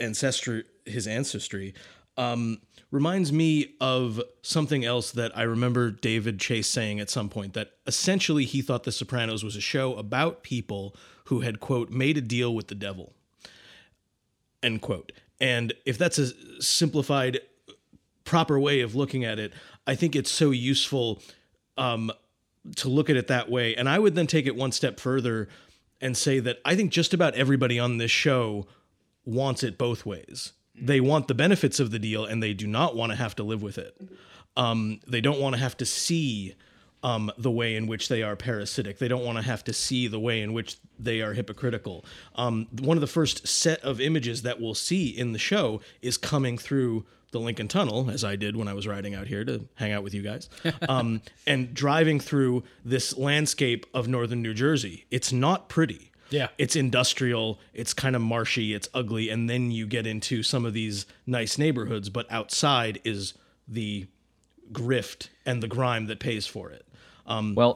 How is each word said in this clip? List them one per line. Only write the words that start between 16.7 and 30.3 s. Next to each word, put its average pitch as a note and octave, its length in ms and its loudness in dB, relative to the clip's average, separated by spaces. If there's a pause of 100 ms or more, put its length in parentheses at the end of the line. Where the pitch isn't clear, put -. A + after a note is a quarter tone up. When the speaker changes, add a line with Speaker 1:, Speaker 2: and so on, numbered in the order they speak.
Speaker 1:
proper D#3 340 4
way C#3+ 220 4
of A2+ 140 -2
looking C3+ 280 0
at A2 160 -2
it, G#2+ 140 -6 (340)
I C3 80 2
think D3+ 200 2
it's C3 160 0
so D3+ 200 4
useful, B2+ 720 0 (560)
um, A#2 340 0 (640)
to C3+ 120 -2
look C#3+ 200 4
at C#3+ 60 6
it B2 120 2
that B2 220 0
way. A#2 260 2
And B2 120 0
I D#3+ 120 4
would G3+ 160 6
then E3+ 120 4
take D3+ 180 2
it B2+ 100 0
one B2+ 160 0
step - 280 -2
further A#2 480 0 (540)
and B2+ 160 -2
say C3+ 220 2
that A#2 260 -2
I D#3+ 100 4
think F#3+ 160 4
just E3 220 2
about E3 220 4
everybody B2+ 440 4
on A#2+ 180 2
this A#2 140 0
show A2+ 560 2 (580)
wants B2+ 380 0
it G#2+ 140 -2
both A#2+ 280 -2
ways, - 480 -10 (280)